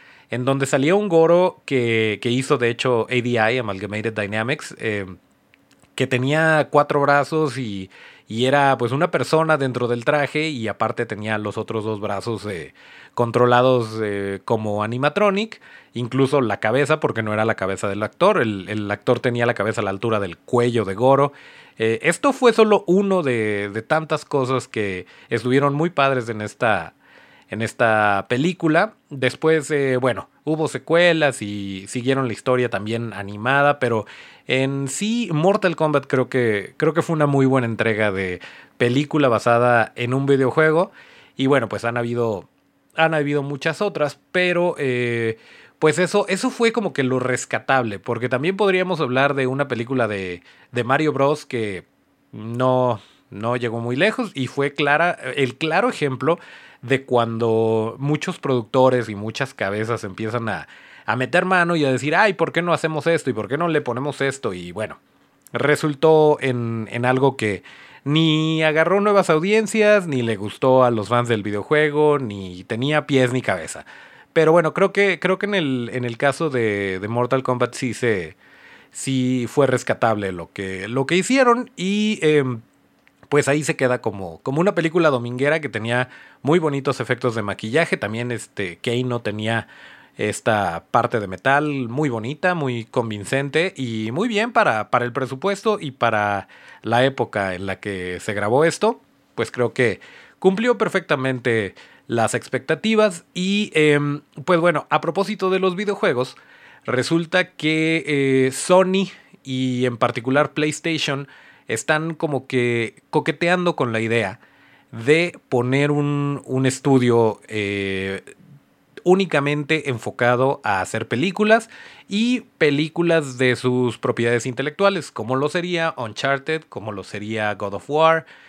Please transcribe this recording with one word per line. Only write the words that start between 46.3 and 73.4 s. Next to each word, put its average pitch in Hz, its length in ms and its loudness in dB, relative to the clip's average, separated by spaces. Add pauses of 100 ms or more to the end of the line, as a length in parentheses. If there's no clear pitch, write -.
fue 233 220 2
como 202 220 -2
que 139 100 0
lo 127 160 0
rescatable, 123 800 -2
porque 117 300 -4
también 147 280 -2
podríamos 185 420 0
hablar 135 360 2
de 135 100 0
una 135 220 -2
película 120 400 -2
de, 95 340 -6 (300)
de 120 120 -2
Mario 143 300 2
Bros 139 320 0
que 104 400 -6 (460)
no, 120 680 0 (300)
no 113 260 -6
llegó 117 240 -4
muy 120 160 -4
lejos 208 380 0
y 127 140 -4
fue 139 260 -4
clara, 156 380 2 (240)
el 123 200 -2
claro 170 340 0
ejemplo 143 500 -2 (420)
de 131 240 0
cuando 113 960 2
muchos 147 400 -4
productores 127 720 2
y 107 40 -8
muchas 110 400 -8
cabezas 107 500 -4
empiezan 110 460 -6
a, 82 180 -8 (380)
a 107 100 0
meter 131 300 0
mano 175 300 2
y 151 100 2
a 135 60 2
decir, 135 240 0
"Ay, 202 180 4
¿por 151 180 -2
qué 175 120 0
no 175 100 0
hacemos 156 320 -2
esto? 165 240 0
¿Y 120 40 0
por 107 140 -6
qué 131 120 -2
no 175 80 0
le 156 140 0
ponemos 131 400 -4
esto?". 127 320 -2
Y 87 180 -10
bueno, 104 260 -8 (560)
resultó 151 880 4
en, 117 500 -2
en 120 140 -2
algo 131 320 2
que 104 240 -2 (420)
ni 160 600 2
agarró 160 380 2
nuevas 202 280 2
audiencias, 208 800 2
ni 135 140 -2
le 113 160 -2
gustó 127 460 4
a 123 80 4
los 107 180 -2
fans 120 180 2
del 110 160 0
videojuego, 147 760 2
ni 95 440 -8
tenía 139 420 -2
pies 131 280 2
ni 127 80 0